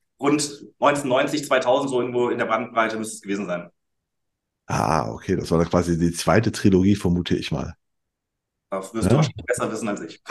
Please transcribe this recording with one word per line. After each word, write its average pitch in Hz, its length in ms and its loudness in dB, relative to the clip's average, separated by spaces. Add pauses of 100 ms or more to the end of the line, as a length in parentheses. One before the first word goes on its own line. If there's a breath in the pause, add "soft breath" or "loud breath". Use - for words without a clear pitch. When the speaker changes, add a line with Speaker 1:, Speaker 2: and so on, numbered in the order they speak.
(200)
Speaker 1:
rund 147 460 -2 (140)
neunzehnhundertneunzig, 143 640 0
zweitausend, 139 440 2
so 123 100 0
irgendwo 120 300 0
in 120 80 -2
der 117 80 -2
Bandbreite 110 520 -2
müsste 110 180 -8
es - 60 -16
gewesen 98 260 -6
sein. 85 220 -6 (960)
Speaker 2:
Ah, 62 440 0
okay, 90 260 -4
das 78 140 -4
war 82 80 4
dann 82 120 2
quasi 87 280 2
die 85 140 2
zweite 82 400 2
Trilogie, 95 440 4
vermute 87 400 0
ich - 160 -4
mal. 78 220 -4 (960)
Speaker 1:
Das 95 240 -8
wirst 104 120 -2
Speaker 2:
Ja? 92 40 4
Speaker 1:
du 117 60 6
wahrscheinlich 117 320 2
besser - 240 -2
wissen 110 160 -6
als 101 140 -4
ich. - 300 -14